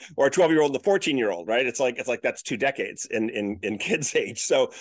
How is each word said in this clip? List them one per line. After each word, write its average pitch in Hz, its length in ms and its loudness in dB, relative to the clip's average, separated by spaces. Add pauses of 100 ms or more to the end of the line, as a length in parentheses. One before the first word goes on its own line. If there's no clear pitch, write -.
(160)
or 139 100 4
a 135 40 2
twelve-year-old 156 420 4
and 131 80 -4
a - 40 -12
fourteen-year-old, 127 640 0
right? 117 160 2
It's 123 160 -2
like, 123 180 0
it's 131 100 -6
like, 120 120 -2
that's - 220 -2
two 123 160 -6
decades 131 480 -2
in, 113 240 -2
in, 104 320 -4
in 104 160 -4
<laughs> - 100 -6
kids' 156 260 -2
age. 101 260 -2
So, 135 300 2 (100)